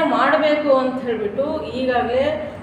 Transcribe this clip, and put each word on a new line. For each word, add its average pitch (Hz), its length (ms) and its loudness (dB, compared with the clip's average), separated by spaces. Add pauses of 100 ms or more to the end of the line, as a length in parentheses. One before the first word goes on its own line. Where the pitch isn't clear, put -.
ಮಾಡಬೇಕು 285 720 2
ಅಂತ 262 260 0
ಹೇಳ್ಬಿಟ್ಟು 226 640 -4
ಈಗಾಗಲೇ 254 960 -2